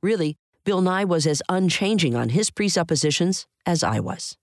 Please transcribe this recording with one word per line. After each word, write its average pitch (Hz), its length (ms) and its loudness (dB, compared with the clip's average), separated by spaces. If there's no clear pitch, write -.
Really, 175 360 0
Bill 190 180 2
Nye 185 220 2
was 170 240 2
as 147 220 0
unchanging 185 640 0
on 120 140 0
his 156 200 2
presuppositions 170 960 0
as 170 180 0
I 110 160 0
was. - 440 -8